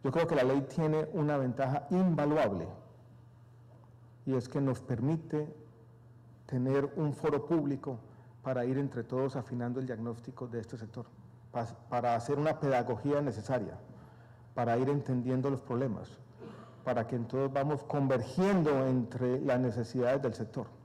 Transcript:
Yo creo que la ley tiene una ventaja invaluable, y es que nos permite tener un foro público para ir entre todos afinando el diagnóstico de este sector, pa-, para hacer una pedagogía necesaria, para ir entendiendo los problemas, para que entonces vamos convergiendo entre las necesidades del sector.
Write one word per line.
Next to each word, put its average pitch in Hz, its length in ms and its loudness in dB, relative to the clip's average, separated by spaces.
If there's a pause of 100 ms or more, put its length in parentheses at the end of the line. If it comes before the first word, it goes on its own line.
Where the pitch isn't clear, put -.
Yo 139 80 0
creo 160 160 2
que 165 80 0
la 135 80 6
ley 135 200 4
tiene 156 500 0
una 151 240 2
ventaja 131 540 0
invaluable, 147 760 4 (1600)
y 131 80 0
es 123 140 -2
que 143 120 -2
nos 135 200 2
permite 151 680 -2 (1000)
tener 135 500 0
un 151 180 0
foro 147 320 0
público 143 540 0 (400)
para 127 240 0
ir 131 140 2
entre 139 240 -2
todos 131 340 -2
afinando 123 420 -4
el 131 80 -4
diagnóstico 117 600 -8
de 117 140 -6
este 110 180 -10
sector, 113 260 -10 (480)
pa-, 117 140 -4 (240)
para 120 240 2
hacer 139 240 0
una 151 200 0
pedagogía 131 600 2
necesaria, 117 540 -2 (800)
para 117 240 2
ir 131 100 2
entendiendo 131 640 0
los 127 100 -2
problemas, 123 480 -2 (720)
para 120 240 0
que 131 100 -4
entonces 131 360 -2
vamos 139 300 0
convergiendo 147 1040 2
entre 127 560 2
las 127 180 4
necesidades 123 640 0
del 120 100 0
sector. 117 340 -6 (180)